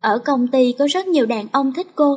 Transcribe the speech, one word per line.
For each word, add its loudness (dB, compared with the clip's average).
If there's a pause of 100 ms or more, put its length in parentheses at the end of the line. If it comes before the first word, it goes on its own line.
Ở 0
công -2
ty 2
có 0
rất -4
nhiều 2
đàn -6
ông 0
thích -8
cô 2